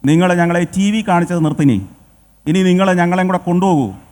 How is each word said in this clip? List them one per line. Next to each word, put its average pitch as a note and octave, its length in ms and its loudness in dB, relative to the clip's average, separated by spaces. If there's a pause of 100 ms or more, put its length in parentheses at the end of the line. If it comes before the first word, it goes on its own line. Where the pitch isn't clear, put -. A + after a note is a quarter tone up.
"നിങ്ങൾ F3 220 2 (100)
ഞങ്ങളെ E3+ 220 0 (140)
ടി G3 160 0
വി A3 160 -2
കാണിച്ചത് E3+ 360 0
നിർത്തിനി, D3 320 0 (680)
ഇനി F#3 240 0
നിങ്ങൾ F#3 180 2 (140)
ഞങ്ങളെയും F#3 300 0
കൂടെ F3+ 180 -2
കൊണ്ടുപോകൂ." F3 380 0 (240)